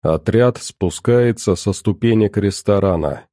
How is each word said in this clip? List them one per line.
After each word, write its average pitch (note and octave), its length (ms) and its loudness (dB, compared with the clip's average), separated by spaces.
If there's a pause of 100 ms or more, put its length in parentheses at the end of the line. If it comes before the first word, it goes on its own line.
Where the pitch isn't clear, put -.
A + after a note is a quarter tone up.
Отряд A2+ 600 0
спускается A#2 920 -2
со G2 180 -4
ступенек A2 640 0
ресторана. F#2+ 960 0